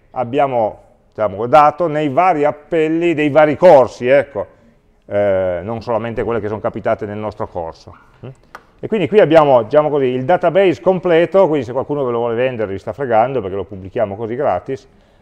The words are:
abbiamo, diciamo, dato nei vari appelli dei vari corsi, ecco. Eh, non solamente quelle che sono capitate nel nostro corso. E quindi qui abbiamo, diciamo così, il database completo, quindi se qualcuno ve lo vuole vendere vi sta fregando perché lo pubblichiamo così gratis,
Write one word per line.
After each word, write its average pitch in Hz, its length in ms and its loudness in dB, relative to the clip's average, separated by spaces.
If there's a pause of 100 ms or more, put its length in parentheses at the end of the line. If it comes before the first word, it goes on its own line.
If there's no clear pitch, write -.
(120)
abbiamo, 123 720 -2 (260)
diciamo, 104 360 -4
dato 147 420 4
nei 151 200 -4
vari 151 380 0
appelli 160 680 -2
dei 151 160 -2
vari 151 280 2
corsi, 131 500 4
ecco. 127 400 0 (580)
Eh, 95 560 0
non 110 200 -8
solamente 113 420 -4
quelle 113 160 -4
che 101 80 -6
sono 104 140 -6
capitate 113 440 -4
nel 104 120 -10
nostro 107 300 -10
corso. 85 480 -14 (840)
E 131 80 -12
quindi 190 220 -2
qui 208 100 4
abbiamo, 147 440 6
diciamo 147 260 0
così, 139 160 0
il 127 180 -2
database 175 580 0
completo, 180 680 2
quindi 147 160 -2
se 120 80 -12
qualcuno 139 320 -4
ve 120 60 -2
lo 117 80 -2
vuole 117 160 -2
vendere 117 360 -2
vi 95 80 -8
sta 107 140 -10
fregando 123 480 0
perché 95 160 -8
lo 95 80 -8
pubblichiamo 98 500 -6
così 113 200 -8
gratis, 127 520 -6 (340)